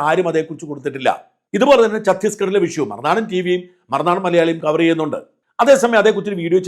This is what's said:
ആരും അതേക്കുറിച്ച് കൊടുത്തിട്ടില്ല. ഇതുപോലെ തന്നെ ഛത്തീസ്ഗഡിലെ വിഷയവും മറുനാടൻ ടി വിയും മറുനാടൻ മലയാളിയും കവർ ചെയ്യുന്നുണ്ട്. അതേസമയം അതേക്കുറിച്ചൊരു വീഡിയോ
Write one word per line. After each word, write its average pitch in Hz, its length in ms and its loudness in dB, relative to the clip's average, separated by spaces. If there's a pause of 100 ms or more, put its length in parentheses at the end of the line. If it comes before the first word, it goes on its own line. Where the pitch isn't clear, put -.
(120)
ആരും 175 180 0
അതേക്കുറിച്ച് 160 400 -6
കൊടുത്തിട്ടില്ല. 135 400 -4 (460)
ഇതുപോലെ 254 280 4
തന്നെ 214 220 -2
ഛത്തീസ്ഗഡിലെ 196 640 -2
വിഷയവും 139 260 -6
മറുനാടൻ 156 300 -2 (100)
ടി 185 100 0
വിയും 180 180 -2 (300)
മറുനാടൻ 175 380 0
മലയാളിയും 170 340 2
കവർ 156 200 0
ചെയ്യുന്നുണ്ട്. 156 360 -2 (420)
അതേസമയം 240 400 4
അതേക്കുറിച്ചൊരു 196 420 0
വീഡിയോ 180 240 2